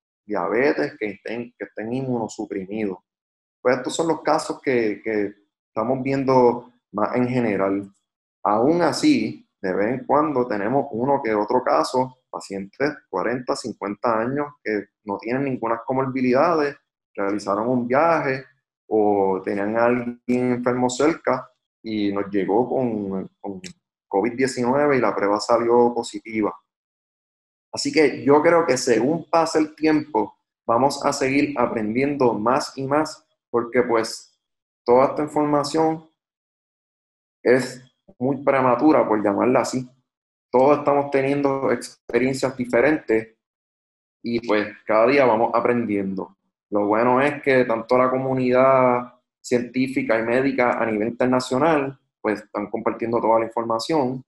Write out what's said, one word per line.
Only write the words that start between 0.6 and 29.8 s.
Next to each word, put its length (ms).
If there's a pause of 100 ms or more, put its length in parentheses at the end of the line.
que 140
estén, 460
que 80
estén 280
inmunosuprimidos. 1040 (640)
Pues 160
estos 180
son 120
los 140
casos 380
que, 440
que 320 (320)
estamos 340
viendo 720 (200)
más 240
en 120
general. 680 (500)
Aún 380
así, 680 (140)
de 120
vez 140
en 180
cuando 420
tenemos 440
uno 320
que 100
otro 300
caso, 540 (120)
pacientes 600 (180)
cuarenta, 460
cincuenta 640
años 280 (160)
que 240 (180)
no 140
tienen 260
ninguna 400
comorbilidades, 920 (400)
realizaron 540
un 180
viaje 580 (420)
o 560
tenían 340
a 80
alguien 680
enfermo 360
cerca 600 (320)
y 300
nos 180
llegó 380
con, 640 (100)
con 220 (460)
covid 260
diecinueve 640
y 40
la 140
prueba 240
salió 540
positiva. 600 (1160)
Así 200
que 320
yo 180
creo 240
que 120
según 520
pase 300
el 160
tiempo, 600 (280)